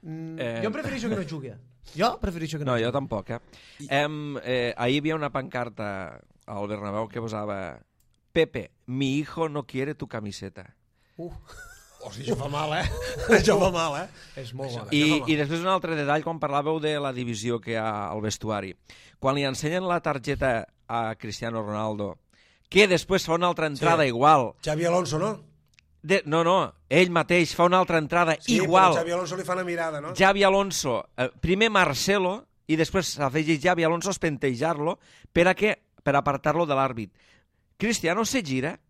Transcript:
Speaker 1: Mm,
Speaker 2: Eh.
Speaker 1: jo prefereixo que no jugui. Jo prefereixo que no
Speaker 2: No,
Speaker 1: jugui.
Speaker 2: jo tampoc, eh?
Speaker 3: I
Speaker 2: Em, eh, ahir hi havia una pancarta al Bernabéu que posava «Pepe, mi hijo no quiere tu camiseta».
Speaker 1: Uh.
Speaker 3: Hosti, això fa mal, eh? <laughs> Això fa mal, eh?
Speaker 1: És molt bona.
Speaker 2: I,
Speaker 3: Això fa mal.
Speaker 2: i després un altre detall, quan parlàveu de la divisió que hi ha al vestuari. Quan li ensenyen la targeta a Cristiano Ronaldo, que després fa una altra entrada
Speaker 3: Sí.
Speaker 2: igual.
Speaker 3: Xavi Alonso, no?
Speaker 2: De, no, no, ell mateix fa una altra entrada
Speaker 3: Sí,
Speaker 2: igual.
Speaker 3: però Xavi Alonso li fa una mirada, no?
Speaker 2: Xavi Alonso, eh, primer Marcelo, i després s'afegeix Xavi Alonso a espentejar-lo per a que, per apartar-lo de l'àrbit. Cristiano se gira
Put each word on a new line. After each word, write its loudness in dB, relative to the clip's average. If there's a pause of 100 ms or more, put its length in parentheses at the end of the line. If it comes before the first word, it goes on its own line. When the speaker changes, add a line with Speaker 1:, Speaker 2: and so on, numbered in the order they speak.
Speaker 1:
Mm, -10
Speaker 2:
Eh. -4
Speaker 1:
jo -2
prefereixo -6
que -2
no -4
jugui. -10 (420)
Jo 0
prefereixo -6
que -6
no 0
Speaker 2:
No, 2
Speaker 1:
jugui. 2
Speaker 2:
jo 0
tampoc, -4
eh? -6 (400)
Speaker 3:
I -14
Speaker 2:
Em, -2
eh, -2
ahir 0
hi 2
havia -2
una -4
pancarta -8 (280)
al -6
Bernabéu -6
que -8
posava -8 (560)
«Pepe, 0 (160)
mi 0
hijo -4
no -8
quiere -6
tu -10
camiseta». -12 (440)
Speaker 1:
Uh. -10 (720)
Speaker 3:
Hosti, -14
això -2
fa -6
mal, -4
eh? -2 (200)
<laughs> 2
Això 4
fa 4
mal, -2
eh? -8 (340)
Speaker 1:
És -14
molt -10
bona. -10
Speaker 2:
I, 4
Speaker 3:
Això 4
fa 2
mal. -6
Speaker 2:
i 4
després -2
un -2
altre 0
detall, 0
quan -6
parlàveu 0
de 0
la -4
divisió -2
que -8
hi -2
ha -4
al -4
vestuari. -4 (440)
Quan 2
li 0
ensenyen -2
la 0
targeta -2 (200)
a -4
Cristiano -6
Ronaldo, -4 (520)
que 6
després 0
fa 0
una 2
altra 0
entrada 2
Speaker 3:
Sí. 4
Speaker 2:
igual. 6 (120)
Speaker 3:
Xavi -2
Alonso, 0
no? -2 (720)
Speaker 2:
De, 2
no, 4
no, 2 (120)
ell 6
mateix 2
fa 6
una 6
altra 2
entrada 2
Speaker 3:
Sí, 2
Speaker 2:
igual. 8
Speaker 3:
però 2
Xavi -2
Alonso -4
li -8
fa -2
una -2
mirada, -4
no? -10
Speaker 2:
Xavi 6
Alonso, 2 (100)
eh, -2 (100)
primer 4
Marcelo, 2 (220)
i 2
després 0
s'afegeix 0
Xavi 2
Alonso 2
a -2
espentejar-lo -2 (340)
per 6
a 4
que, 0 (240)
per 2
apartar-lo 2
de 0
l'àrbit. -2 (680)
Cristiano 0
se -2
gira -4 (100)